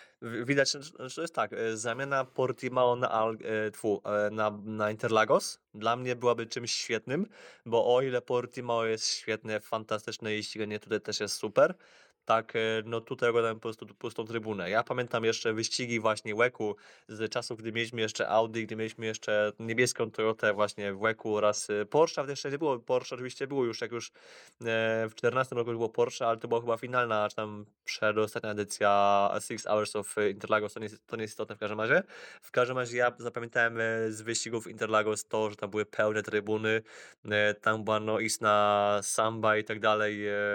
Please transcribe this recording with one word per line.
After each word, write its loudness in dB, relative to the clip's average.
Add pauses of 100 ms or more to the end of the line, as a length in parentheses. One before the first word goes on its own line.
(220)
w-, -6
widać, 4
że, -8
że -8
jest -6
tak, -2
e, -2
zamiana -2
Portimao 2
na 0
Al-, 0
e, -2
tfu, 0
e, 2
na, -2
na -2
Interlagos 2 (140)
dla 0
mnie -2
byłaby 0
czymś -6
świetnym, -2 (400)
bo 4
o 4
ile 0
Portimao -2
jest -2
świetne, -4
fantastyczne -4
i -4
ściganie -6
tutaj -2
też -4
jest -4
super, 4 (520)
tak, 2
e, 2 (260)
no -4
tutaj 0
oglądałem 2
po -18
prostu -8
pustą -10
trybunę. -4
Ja 2
pamiętam -2
jeszcze 0
wyścigi -2
właśnie 0
łeku 0 (320)
z -6
czasów, -6
gdy -8
mieliśmy -4
jeszcze -2
Audi, 2
gdy -8
mieliśmy -6
jeszcze 0
niebieską 0
Toyotę 2
właśnie -2
w -12
łeku 0
oraz, 2
e, -2
Porsche, 2
ale -6
jeszcze -6
nie -4
było 0
Porsche, -2
oczywiście -8
było 0
już, -4
jak -6
już, -8
e, -18 (960)
w -20
czternastym 0
roku -2
już -2
było 0
Porsche, 0
ale 2
to -8
była 2
chyba 0
finalna, 0
czy -18
tam -6 (200)
przedostatnia 0
edycja 4
Six -8
Hours 0
of -6 (160)
Interlagos, -2
to -10
nie -6
jest, -14
to -10
nie -4
jest -6
istotne -8
w -14
każdym -4
razie. 2 (380)
W -20
każdym 2
razie -4
ja 4
zapamiętałem, -2
e, 0
z -10
wyścigów -4
Interlagos 0
to, 0
że -10
tam -6
były -2
pełne 0
trybuny, 0 (500)
e, 4
tam 0
była, 2
no, 0
istna 4
samba 2
i 0
tak -6
dalej, 2
e, -2 (200)